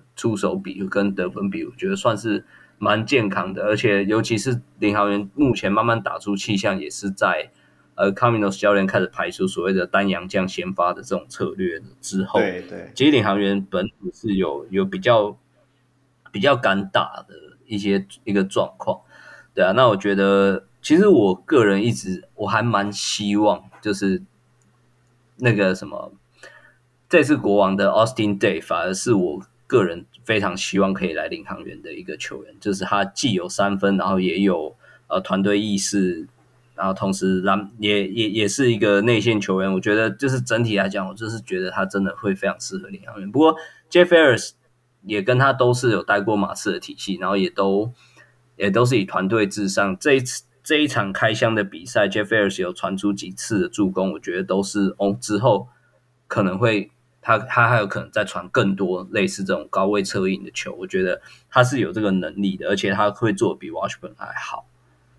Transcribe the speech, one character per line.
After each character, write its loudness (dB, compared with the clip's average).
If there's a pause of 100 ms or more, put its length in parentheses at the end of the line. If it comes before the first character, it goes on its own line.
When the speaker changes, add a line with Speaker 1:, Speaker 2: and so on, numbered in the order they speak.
(160)
Speaker 1:
出 -2
手 -2
比 -8
跟 -2
得 -4
分 -4
比， -6
我 -10
觉 -4
得 -2
算 0
是 -4 (320)
蛮 0
健 2
康 -4
的， -6
而 2
且 2
尤 2
其 -2
是 -2 (160)
领 0
航 2
员 -2
目 2
前 -2
慢 2
慢 2
打 -6
出 -4
气 -2
象， -2
也 -10
是 -6
在， 0 (440)
呃， 2
Caminos 0
教 4
练 4
开 0
始 2
排 -6
除 -2
所 -4
谓 0
的 0
单 0
洋 -4
将 -2
先 -6
发 0
的 -12
这 -4
种 -8
策 -6
略 -4 (200)
之 -4
后， 0
Speaker 2:
对， -2
对。 -16
Speaker 1:
其 2
实 6
领 4
航 2
员 0
本 -2
土 -12
是 -4
有， -2
有 0
比 -6
较， 2 (920)
比 -6
较 4
敢 0
打 -2
的 -20 (300)
一 -6
些， 0 (200)
一 -4
个 4
状 -2
况。 -6 (520)
对 2
啊， 4
那 6
我 4
觉 0
得 4 (160)
其 4
实 6
我 6
个 2
人 4
一 2
直， -8 (100)
我 -6
还 0
蛮 0
希 -2
望 2 (180)
就 -4
是 -2 (1160)
那 2
个 2
什 -10
么， -12 (960)
这 6
次 4
国 0
王 4
的 2
Austin 2
Daye 0
反 -4
而 -2
是 0
我 0 (240)
个 4
人 -6 (180)
非 0
常 -2
希 -4
望 2
可 -4
以 -6
来 -4
领 -12
航 -14
员 -16
的 -16
一 -12
个 -10
球 -14
员， -20
就 -2
是 -4
他 0
既 -2
有 -2
三 0
分， 2
然 0
后 2
也 0
有， 0 (320)
呃， -2
团 -2
队 2
意 0
识， -2 (460)
然 -4
后 0
同 -2
时 0
篮-， -2
也， 0
也， -2
也 0
是 2
一 0
个 4
内 4
线 2
球 0
员。 0
我 0
觉 0
得 2
就 -2
是 0
整 0
体 0
来 0
讲， -6
我 -12
就 -8
是 -6
觉 -6
得 -4
他 -4
真 -2
的 -2
会 -2
非 -4
常 -4
适 -10
合 -14
领 -16
航 -14
员。 -12
不 0
过 6 (360)
Jeff 6
Harris 6 (520)
也 -4
跟 2
他 4
都 2
是 2
有 0
待 2
过 0
马 0
刺 -4
的 -6
体 -14
系， -6
然 -2
后 0
也 0
都， 0 (640)
也 -2
都 4
是 2
以 0
团 -2
队 2
至 -4
上。 0
这 2
一 4
次， -8 (200)
这 0
一 2
场 -2
开 0
箱 2
的 2
比 -12
赛， 2
Jeff -2
Harris 2
有 -4
传 -6
出 0
几 -10
次 -4
的 0
助 0
攻， -2
我 -12
觉 -6
得 -2
都 0
是， -2
哦， 0
之 -4
后 0 (580)
可 -2
能 -2
会， 0 (320)
他， 2
他 0
还 2
有 0
可 -8
能 -12
再 0
传 -8
更 2
多 -4
类 0
似 -8
这 -2
种 -6
高 0
位 2
策 -2
应 -4
的 -16
球， -10
我 -10
觉 -2
得 -2 (260)
他 4
是 0
有 0
这 -4
个 0
能 -2
力 -2
的， -8
而 0
且 -2
他 0
会 -2
做 0
得 -12
比 -16
Washburn -8
还 -14
好。 -12 (520)